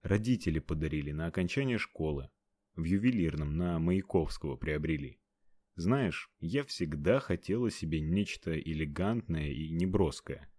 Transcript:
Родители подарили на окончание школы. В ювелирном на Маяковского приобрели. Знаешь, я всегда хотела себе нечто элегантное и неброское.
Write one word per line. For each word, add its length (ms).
Родители 580
подарили 520
на 140
окончание 520
школы. 520
В 100
ювелирном 720
на 220
Маяковского 760
приобрели. 640
Знаешь, 540
я 240
всегда 560
хотела 500
себе 300
нечто 580
элегантное 920
и 200
неброское. 880